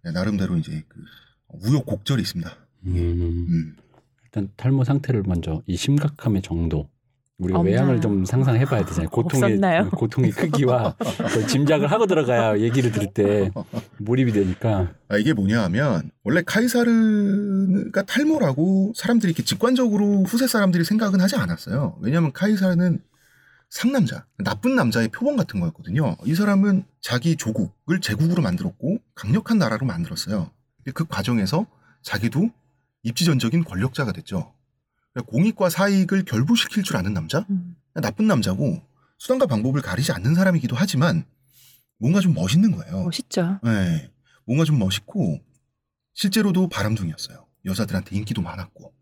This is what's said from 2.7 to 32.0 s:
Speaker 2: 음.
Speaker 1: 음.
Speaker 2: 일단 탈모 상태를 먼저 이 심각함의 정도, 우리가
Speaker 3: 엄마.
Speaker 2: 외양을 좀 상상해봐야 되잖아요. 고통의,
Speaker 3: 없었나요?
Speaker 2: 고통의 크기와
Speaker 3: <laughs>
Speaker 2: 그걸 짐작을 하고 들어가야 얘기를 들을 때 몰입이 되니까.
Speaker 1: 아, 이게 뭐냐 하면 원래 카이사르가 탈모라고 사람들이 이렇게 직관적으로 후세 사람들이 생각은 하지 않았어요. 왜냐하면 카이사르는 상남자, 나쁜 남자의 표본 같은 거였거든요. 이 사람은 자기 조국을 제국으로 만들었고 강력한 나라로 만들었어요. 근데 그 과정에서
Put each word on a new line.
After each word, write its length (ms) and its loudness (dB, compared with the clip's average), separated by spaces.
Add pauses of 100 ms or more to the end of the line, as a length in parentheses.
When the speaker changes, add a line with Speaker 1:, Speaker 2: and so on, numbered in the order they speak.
Speaker 2:
음. 100 -2
Speaker 1:
음. 800 -2 (480)
Speaker 2:
일단 340 -6
탈모 260 2
상태를 420 0
먼저 420 -2
이 100 -2
심각함의 640 0
정도, 480 -2 (480)
우리가 220 0
Speaker 3:
엄마. 100 2
Speaker 2:
외양을 320 2
좀 240 0
상상해봐야 600 2
되잖아요. 240 -4
고통의, 340 0 (100)
Speaker 3:
없었나요? 380 2
Speaker 2:
고통의 400 0
크기와 640 0
Speaker 3:
<laughs> 40 -20
Speaker 2:
그걸 480 -2
짐작을 440 2
하고 160 2
들어가야 520 2
얘기를 320 2
들을 220 -4
때 380 2 (480)
몰입이 340 2
되니까. 600 0 (140)
Speaker 1:
아, 100 0
이게 160 2
뭐냐 300 2
하면 480 0 (120)
원래 220 2
카이사르가 1600 2
탈모라고 920 2
사람들이 360 2
이렇게 120 -2
직관적으로 800 2
후세 240 0
사람들이 360 2
생각은 380 2
하지 160 2
않았어요. 640 -4
왜냐하면 320 0
카이사르는 680 2 (680)
상남자, 560 0 (180)
나쁜 320 0
남자의 340 2
표본 280 -2
같은 240 -2
거였거든요. 640 -2
이 100 0
사람은 480 2 (180)
자기 360 0
조국을 640 -4
제국으로 400 0
만들었고 560 -2 (180)
강력한 420 0
나라로 280 0
만들었어요. 680 -6 (260)
근데 160 -10
그 120 -4
과정에서 600 0 (360)